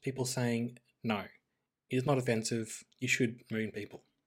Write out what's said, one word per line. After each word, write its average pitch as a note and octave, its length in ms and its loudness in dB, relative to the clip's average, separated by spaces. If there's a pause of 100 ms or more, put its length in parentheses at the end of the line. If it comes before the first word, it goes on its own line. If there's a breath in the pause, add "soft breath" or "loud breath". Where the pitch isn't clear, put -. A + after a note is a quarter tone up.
people C3 220 -2
saying A#2+ 520 0 (260)
no. G#2 200 0 (640)
It B2+ 80 0
is B2+ 80 0
not C#3 120 4
offensive. A#2 640 0 (160)
You B2+ 80 -2
should A#2 420 2
moon A2 220 -2
people. - 320 -10 (240)